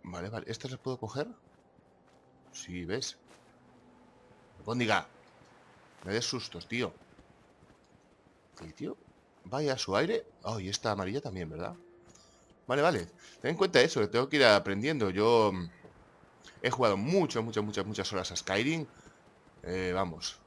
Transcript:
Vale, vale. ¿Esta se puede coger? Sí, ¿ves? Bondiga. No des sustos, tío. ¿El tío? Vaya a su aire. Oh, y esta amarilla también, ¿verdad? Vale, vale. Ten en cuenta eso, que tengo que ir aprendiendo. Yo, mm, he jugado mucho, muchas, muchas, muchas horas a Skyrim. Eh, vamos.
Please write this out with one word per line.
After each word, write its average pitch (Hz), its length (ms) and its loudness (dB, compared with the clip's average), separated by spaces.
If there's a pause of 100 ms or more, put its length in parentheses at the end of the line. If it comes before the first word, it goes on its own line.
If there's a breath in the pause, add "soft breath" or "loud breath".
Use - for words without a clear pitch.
Vale, 87 260 -10
vale. 110 180 -8
¿Esta 113 220 -10
se 127 80 -10
puede 127 200 -8
coger? 131 300 -6 (1200)
Sí, 90 340 -10
¿ves? 110 320 -6 (1500)
Bondiga. 110 440 2 (1000)
No 92 60 -6
des 113 140 0
sustos, - 420 -8
tío. 117 260 -4 (1700)
¿El 160 120 -16
tío? - 240 -10 (480)
Vaya 135 280 -2
a 127 40 -2
su - 180 -2
aire. 185 300 0 (180)
Oh, 110 160 -4
y 92 100 -6
esta 107 220 -2
amarilla 101 300 -2
también, 92 280 -8
¿verdad? 82 260 -10 (920 loud breath)
Vale, 139 140 2
vale. 139 240 2 (360 loud breath)
Ten 143 100 0
en 165 60 -2
cuenta 180 240 6
eso, 139 200 6
que 104 60 2
tengo 127 220 0
que 151 80 2
ir 135 80 8
aprendiendo. 104 640 4
Yo, 107 440 4
mm, 87 160 -6 (920 loud breath)
he 127 80 2
jugado 113 280 4
mucho, 143 440 2
muchas, 107 220 -2
muchas, 101 220 -4
muchas 104 280 -6
horas 92 180 -4
a 87 40 -8
Skyrim. 131 500 0 (800 loud breath)
Eh, 90 300 -2
vamos. 90 540 -4